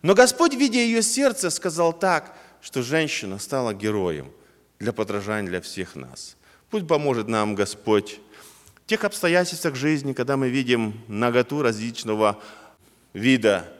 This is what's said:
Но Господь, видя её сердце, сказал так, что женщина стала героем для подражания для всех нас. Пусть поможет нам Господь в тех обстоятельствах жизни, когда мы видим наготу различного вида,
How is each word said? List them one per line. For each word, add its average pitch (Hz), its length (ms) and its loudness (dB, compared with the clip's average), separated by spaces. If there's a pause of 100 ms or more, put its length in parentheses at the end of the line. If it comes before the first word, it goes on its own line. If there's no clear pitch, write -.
Но 170 120 4
Господь, 254 400 6
видя 247 260 2
её 233 220 2
сердце, 226 480 0
сказал 165 440 0
так, 170 420 -2 (240)
что - 220 -6
женщина 120 580 -4
стала 123 340 -4
героем 95 560 -4 (480)
для 104 140 -6
подражания 101 560 -4
для 90 140 -6
всех - 340 -12
нас. 64 400 -18 (340)
Пусть 208 160 -4
поможет 143 440 0
нам 107 260 0
Господь 101 640 0 (640)
в - 40 -20
тех 214 180 -2
обстоятельствах 175 720 0
жизни, 139 360 0
когда 127 240 -2
мы 135 140 0
видим 120 580 0
наготу 120 540 0
различного 110 800 0 (720)
вида, 107 680 2